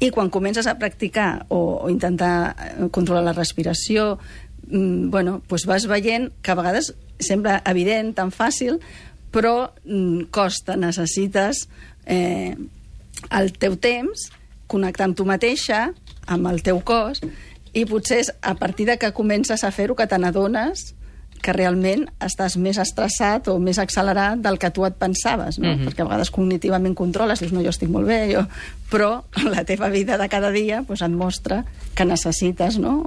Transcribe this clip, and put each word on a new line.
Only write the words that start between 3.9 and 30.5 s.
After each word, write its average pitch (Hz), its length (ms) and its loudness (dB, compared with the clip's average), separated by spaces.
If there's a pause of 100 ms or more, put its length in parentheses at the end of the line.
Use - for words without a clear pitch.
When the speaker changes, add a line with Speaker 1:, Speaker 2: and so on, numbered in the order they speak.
Speaker 1:
mm, 180 420 2
bueno, 185 360 2
pues 175 200 -2
vas 190 200 2
veient 220 460 0 (100)
que - 80 0
a 185 40 2
vegades 180 400 0 (240)
sembla 202 480 0
evident, 214 480 2
tan 185 180 -2
fàcil, 254 480 0 (500)
però, 233 400 2 (140)
mm, 180 460 0
costa, 190 460 0
necessites, 190 920 0 (380)
eh, 180 500 -2 (760)
el 196 220 2
teu 190 240 0
temps, 247 560 -2 (340)
connectar 196 380 -2
amb 185 120 0
tu 196 80 0
mateixa, 226 680 0 (340)
amb 175 220 0
el 175 140 0
teu 180 220 2
cos, 233 360 0 (520)
i 226 140 2
potser 214 340 0
és - 220 -2
a 190 120 0
partir 190 320 -2
de 240 120 2
que 214 140 0
comences 214 520 0
a 196 80 0
fer-ho 208 240 0
que 226 100 2
te 196 120 2
n'adones 196 760 0 (480)
que 185 100 0
realment 185 560 2 (120)
estàs 185 360 -2
més 190 220 2
estressat 214 680 0
o 190 100 2
més 180 200 2
accelerat 196 600 2
del 202 220 2
que 180 100 2
tu 185 160 0
et 190 80 -2
pensaves, 185 640 0
no? 170 160 2
Speaker 2:
Mhm. 135 140 0
Speaker 1:
Perquè 135 140 -4
a - 20 0
vegades 185 260 0
cognitivament 185 640 2
controles, 208 460 0
dius, 175 120 -4
"No, 180 100 2
jo 175 80 2
estic 170 180 -2
molt 202 180 2
bé, 214 260 2
jo", 196 140 2 (420)
però 214 360 2 (260)
la - 140 0
teva 196 240 0
vida 202 300 0
de 196 100 0
cada 202 240 2